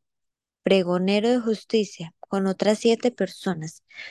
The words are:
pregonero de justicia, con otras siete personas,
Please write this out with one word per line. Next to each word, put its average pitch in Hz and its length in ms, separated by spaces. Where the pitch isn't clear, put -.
pregonero 190 680
de 247 100
justicia, 214 760
con 196 280
otras 196 320
siete 233 320
personas, 175 720